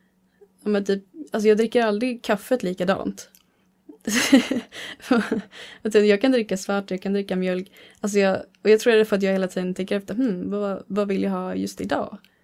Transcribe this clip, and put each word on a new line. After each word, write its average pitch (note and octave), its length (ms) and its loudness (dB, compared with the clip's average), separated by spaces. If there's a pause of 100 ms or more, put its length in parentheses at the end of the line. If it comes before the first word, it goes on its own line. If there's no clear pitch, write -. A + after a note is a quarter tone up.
(640)
ja, G#3 40 -2
men G3+ 160 0
typ, G3 200 -2 (280)
alltså G#3+ 160 2
jag G#3+ 80 6
dricker A3+ 260 2
aldrig A#3 420 -2
kaffet B3 380 -2
likadant. F#3 680 -4 (760)
<laughs> - 1800 -2
Att G#3+ 120 -4
jag G#3 260 6
kan C4 120 4
dricka A3 240 0
svart, G3 340 -4
jag F#3 120 -6
kan G3 100 -4
dricka G3 240 -4
mjölk. F#3 360 -4 (280)
Alltså G3+ 180 0
jag, F#3+ 180 4 (260)
och G3+ 80 4
jag A3 100 8
tror A#3+ 120 4
det A3 80 6
är G#3+ 40 4
för G#3 120 0
att G3 60 0
jag F#3+ 100 2
hela F#3+ 160 0
tiden F#3 260 -4
tänker F#3+ 220 -4
efter, G3 180 -8
hmm, F#3+ 360 -2
vad, G3+ 360 -4
vad G3+ 220 -2
vill G3 140 -2
jag G3 80 -2
ha F#3 240 -4
just F#3+ 260 -6
idag? G3+ 380 -6 (240)